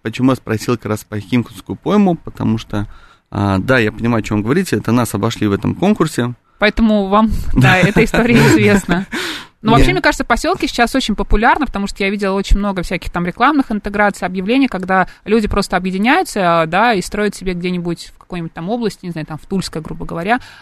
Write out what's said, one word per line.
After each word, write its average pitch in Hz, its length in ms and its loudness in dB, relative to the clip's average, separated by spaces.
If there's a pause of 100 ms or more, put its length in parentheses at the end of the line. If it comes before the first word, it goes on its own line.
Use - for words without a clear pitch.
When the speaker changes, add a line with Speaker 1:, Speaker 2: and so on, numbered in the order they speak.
Speaker 1:
Почему 123 300 0
я 127 40 0
спросил 110 420 -4
как - 100 -12
раз 107 160 -4
про 107 160 -10
Химкинскую 98 560 -4
пойму? 190 400 2
Потому 113 420 -4
что, 104 300 -8 (420)
а, 101 300 0
да, 127 200 2
я 107 120 2
понимаю, 113 300 0
о - 20 -6
чем 107 160 -2
вы 101 40 0
говорите, 143 340 0
это 107 140 -2
нас 120 220 0
обошли 110 340 -2
в 101 40 0
этом 98 240 -2
конкурсе. 160 580 0 (260)
Speaker 2:
Поэтому 208 480 2
вам, 214 220 4 (120)
<laughs> - 120 0
да, 185 240 6
эта 185 260 4
история 233 320 2 (120)
известна. 202 580 2 (580)
Но 220 100 4
Speaker 1:
Не. 233 40 6
Speaker 2:
вообще, 269 140 6
мне 370 100 0
кажется, 294 240 0
поселки 311 400 0
сейчас 233 300 0
очень 233 200 0
популярны, 233 520 2
потому 196 180 -4
что - 180 -6
я 196 60 0
видела 202 260 -2
очень 196 220 2
много 196 240 -2
всяких - 300 -6
там 175 160 -2
рекламных 269 440 0
интеграций, 202 560 -2
объявлений, 196 400 0
когда 185 400 0 (160)
люди 208 240 2
просто 196 300 -2
объединяются, 190 840 0
а, - 20 0
да, 208 300 2
и 180 80 0
строят 208 320 -4
себе 190 180 -6
где-нибудь 175 600 -6
в - 40 -20
какой-нибудь 170 340 -10
там 175 180 -8
области, 233 340 -4
не 175 60 -6
знаю, 160 160 -8
там 156 100 -10
в - 80 -20
Тульской, 170 380 -4
грубо 160 220 -10
говоря, 170 340 -2 (220)